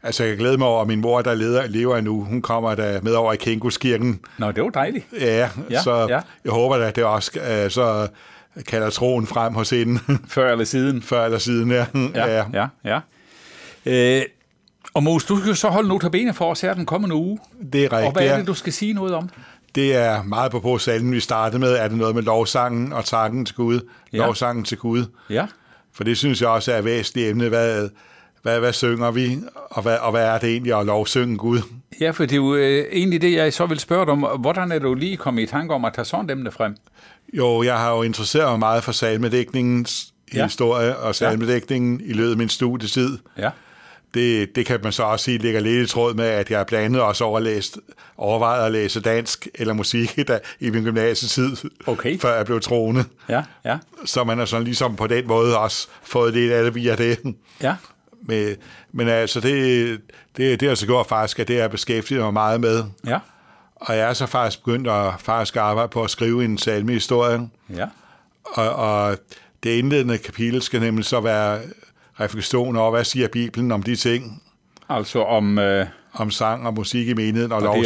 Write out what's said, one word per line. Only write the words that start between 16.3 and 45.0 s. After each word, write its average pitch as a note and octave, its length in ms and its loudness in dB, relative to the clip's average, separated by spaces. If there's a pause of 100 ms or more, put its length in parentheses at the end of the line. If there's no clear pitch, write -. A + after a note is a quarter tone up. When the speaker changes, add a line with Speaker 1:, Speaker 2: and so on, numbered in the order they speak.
Speaker 2:
for E3+ 180 -2
os D#3 100 -4
her F#3+ 120 -2
den F3+ 120 -4
kommende F3+ 300 -2
uge. F3+ 240 -2 (340)
Speaker 1:
Det C#3 120 4
er C3+ 80 0
rigtigt, - 140 2
Speaker 2:
Og - 40 0
hvad F#3 120 2
er C#3 80 4
Speaker 1:
ja. C#3 80 4
Speaker 2:
det, F3 80 -4
du F#3+ 60 -2
skal E3 200 -6
sige G#3+ 200 -4
noget F#3+ 200 -2
om? F3 160 -6 (460)
Speaker 1:
Det C#3 200 4
er A2+ 280 2
meget G#2+ 280 -2
på A#2+ 260 0
salmen, A#2+ 360 0
vi A#2+ 60 2
startede A2 400 0
med. B2+ 160 4
Er A2 120 0
det A2 100 -2
noget A2+ 180 0
med A#2 80 0
lovsangen A#2+ 720 0
og A#2 120 -4
takken A2+ 400 0
til - 100 -12
Gud? A#2+ 240 0 (340)
Speaker 2:
Ja. A2 40 -2
Speaker 1:
Lovsangen A#2+ 480 0
til A2+ 120 -6
Gud. A#2 280 -2 (240)
Speaker 2:
Ja. A#2+ 160 -2 (480)
Speaker 1:
For - 100 -10
det A2+ 140 0
synes C3 240 0
jeg A#2 80 4
også A2+ 220 2
er A#2+ 60 2
et G#2 80 -2
væsentligt A#2 440 0
emne. A#2 200 0
Hvad, A2 400 2 (520)
hvad, A#2 180 0
hvad A#2+ 140 2
synger A#2+ 380 0
vi, B2+ 260 0 (320)
og - 120 -6
hvad, A2+ 160 2
og A#2 140 0
hvad A2+ 140 2
er A2+ 120 2
det A#2 120 0
egentlig A#2 300 0
at G#2 60 0
lovsynge G#2+ 520 0
Gud? A#2 240 2 (400)
Speaker 2:
Ja, D#3+ 100 2
for D#3+ 120 -2
det B2+ 80 0
er C#3+ 40 2
jo, C#3 200 2
øh, C#3 360 2
egentlig F3 300 0
det, F3 120 4
jeg D#3 200 2
så F3 120 0
vil D#3+ 140 -2
spørge F3 260 0
dig D3+ 80 2
om. C#3 280 0
Hvordan F3 300 0
er D#3+ 80 0
du C3+ 140 0
lige E3+ 240 -2
kommet A#2+ 240 -2
i A2+ 40 0
tanke D#3 280 -4
om B2+ 120 -2
at A2+ 80 -2
tage A#2 120 -6
sådan F#3+ 200 -4
et D#3 60 -6
emne C3 200 -6
frem? G#2 240 -4 (580)
Speaker 1:
Jo, A#2+ 300 2
jeg B2 160 4
har A#2 160 2
jo A2+ 80 2
interesseret A#2 460 2
mig A#2 100 2
meget A2+ 240 2
for - 80 -4
salmedækningens A#2+ 1200 0 (200)
Speaker 2:
Ja. B2+ 100 0
Speaker 1:
historie A#2+ 540 0
og B2 100 -4
Speaker 2:
Ja. G#2+ 60 -2
Speaker 1:
salmedækningen A#2+ 920 0
i D3 80 -6
løbet A2+ 180 2
af A2 60 0
min A2+ 120 0
studietid. B2 680 -2 (200)
Speaker 2:
Ja. G#2 120 -2 (640)
Speaker 1:
Det, A#2+ 420 0
det A#2+ 100 0
kan A#2+ 180 0
man G#2+ 80 -2
så A2+ 120 -2